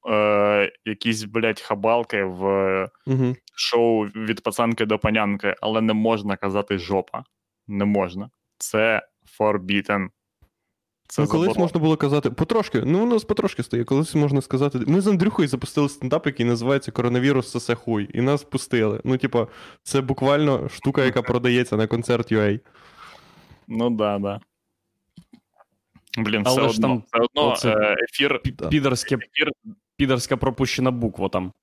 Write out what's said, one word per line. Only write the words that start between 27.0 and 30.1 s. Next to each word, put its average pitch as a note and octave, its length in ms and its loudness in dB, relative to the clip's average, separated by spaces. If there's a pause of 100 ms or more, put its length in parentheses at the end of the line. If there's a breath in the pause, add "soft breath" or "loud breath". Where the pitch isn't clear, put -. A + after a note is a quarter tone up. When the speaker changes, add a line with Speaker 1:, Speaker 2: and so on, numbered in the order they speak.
Speaker 1:
все A#2 160 0
одно, C#3+ 280 0
Speaker 3:
оце A#2 220 0
Speaker 1:
е, G#2+ 300 2
ефір, - 420 -2
Speaker 3:
пі-, B2+ 100 -4
Speaker 2:
Да. - 120 -8
Speaker 3:
підерське, C3+ 480 0
Speaker 1:
ефір C#3+ 360 -4 (460)
Speaker 3:
підерська C3 400 0